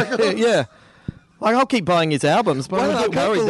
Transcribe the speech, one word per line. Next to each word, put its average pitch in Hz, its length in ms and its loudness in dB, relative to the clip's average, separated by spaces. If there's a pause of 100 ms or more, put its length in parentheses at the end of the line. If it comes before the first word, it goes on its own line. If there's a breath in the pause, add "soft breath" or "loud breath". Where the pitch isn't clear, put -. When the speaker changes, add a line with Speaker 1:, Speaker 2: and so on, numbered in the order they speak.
(100)
Speaker 1:
Michaels. 220 260 0
Speaker 2:
yeah. 220 280 2 (760 loud breath)
Like, 220 160 0
I'll 254 120 2
keep 220 180 -2
buying 165 260 2
his 143 140 0
albums, 151 440 0
but 190 120 -2
Speaker 3:
Well, 277 120 0
Speaker 2:
I'm 285 40 -2
Speaker 3:
I 233 40 -2
Speaker 2:
a - 40 0
bit 202 80 -2
Speaker 3:
can't 254 160 0
Speaker 2:
worried 208 140 0
that - 80 0